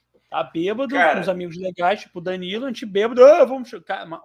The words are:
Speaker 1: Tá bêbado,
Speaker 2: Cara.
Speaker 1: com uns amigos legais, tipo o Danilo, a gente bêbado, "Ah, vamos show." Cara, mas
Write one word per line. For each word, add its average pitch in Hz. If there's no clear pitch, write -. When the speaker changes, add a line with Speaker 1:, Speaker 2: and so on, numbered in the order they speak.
Speaker 1:
Tá 156
bêbado, 214
Speaker 2:
Cara. 160
Speaker 1:
com 190
uns 170
amigos 175
legais, 185
tipo -
o -
Danilo, 185
a -
gente 247
bêbado, 220
"Ah, 294
vamos 247
show." 185
Cara, 196
mas 165